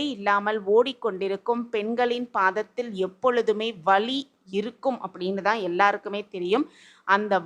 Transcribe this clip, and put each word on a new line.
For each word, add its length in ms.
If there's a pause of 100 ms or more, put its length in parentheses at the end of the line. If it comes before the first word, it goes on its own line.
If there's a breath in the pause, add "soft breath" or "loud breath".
(120)
இல்லாமல் 480 (140)
ஓடிக்கொண்டிருக்கும் 1000
பெண்களின் 640
பாதத்தில் 560 (140)
எப்பொழுதுமே 640 (180)
வலி 320 (400)
இருக்கும் 400
அப்படின்னு 480
தான் 220
எல்லாருக்குமே 520 (140)
தெரியும். 320 (400 loud breath)
அந்த 260 (120)